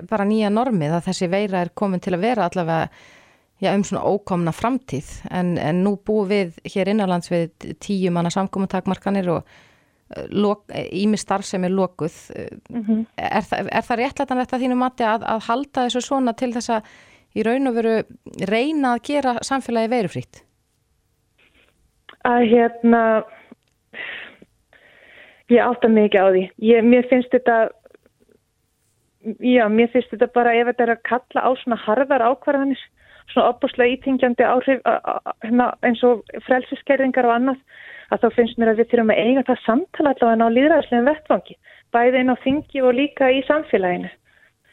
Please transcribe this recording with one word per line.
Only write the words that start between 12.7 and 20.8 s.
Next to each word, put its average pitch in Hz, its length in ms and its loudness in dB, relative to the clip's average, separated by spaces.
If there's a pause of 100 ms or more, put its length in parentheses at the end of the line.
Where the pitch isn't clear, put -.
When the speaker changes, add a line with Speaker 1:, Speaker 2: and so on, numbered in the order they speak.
Speaker 1:
er - 280 -4
það, - 280 -6
er 220 120 -4
það 233 180 -4
réttlætanlegt 262 520 -4
að 247 100 -4
þínu 254 140 -2
mati 247 280 -4
að, 214 180 0
að 220 200 -4
halda 254 440 -4
þessu 240 160 -2
svona 254 340 -2
til 247 160 -4
þess 240 180 -6
að 220 120 -2 (520)
í 214 100 -2
raun 262 240 0
og 233 60 -2
veru 226 220 0 (500)
reyna 254 480 0
að 233 80 -4
gera 277 380 -2
samfélagið 233 500 -2
veirufrítt? 196 520 -4 (1800)